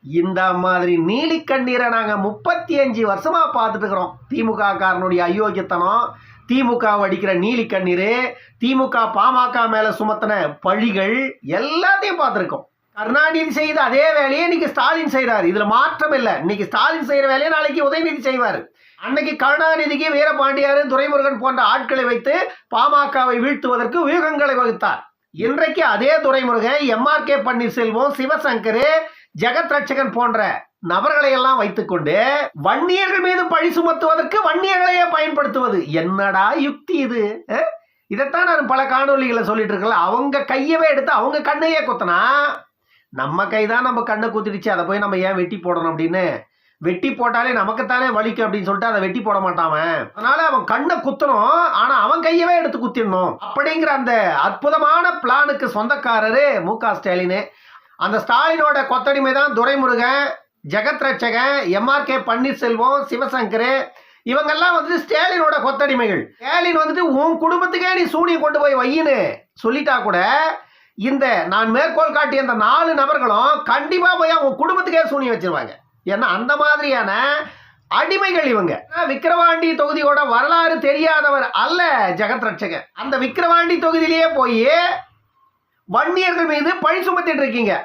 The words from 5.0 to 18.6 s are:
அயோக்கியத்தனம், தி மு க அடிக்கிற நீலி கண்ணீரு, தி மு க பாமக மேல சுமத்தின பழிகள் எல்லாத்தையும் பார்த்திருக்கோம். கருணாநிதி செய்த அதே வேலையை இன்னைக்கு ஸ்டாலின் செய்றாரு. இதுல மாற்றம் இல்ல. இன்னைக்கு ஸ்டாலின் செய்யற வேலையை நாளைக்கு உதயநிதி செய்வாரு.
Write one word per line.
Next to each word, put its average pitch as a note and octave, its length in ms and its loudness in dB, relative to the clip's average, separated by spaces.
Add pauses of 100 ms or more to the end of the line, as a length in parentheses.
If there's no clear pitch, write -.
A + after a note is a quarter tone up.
அயோக்கியத்தனம், F#3 840 0 (420)
தி C4 160 2
மு A#3+ 140 0
க A#3 120 2
அடிக்கிற G3 440 0
நீலி A3 320 0
கண்ணீரு, G3 680 0 (260)
தி B3+ 180 0
மு C4 120 2
க A#3 120 -2
பாமக A#3+ 680 2
மேல A3 200 2
சுமத்தின G#3+ 720 -2
பழிகள் G3+ 560 0 (300)
எல்லாத்தையும் F#4 760 0
பார்த்திருக்கோம். G3+ 440 -4 (320)
கருணாநிதி D#4 540 0
செய்த D4+ 320 0
அதே C4+ 300 4
வேலையை D4 300 2
இன்னைக்கு E4 260 0
ஸ்டாலின் D4+ 420 0
செய்றாரு. A#3 340 0
இதுல G3+ 200 2
மாற்றம் C#4+ 480 2
இல்ல. A3+ 240 0
இன்னைக்கு F#3+ 280 -2
ஸ்டாலின் C#4 420 0
செய்யற C#4 180 2
வேலையை C4+ 240 0
நாளைக்கு D4+ 340 0
உதயநிதி D4+ 380 -2
செய்வாரு. A3+ 440 -2 (340)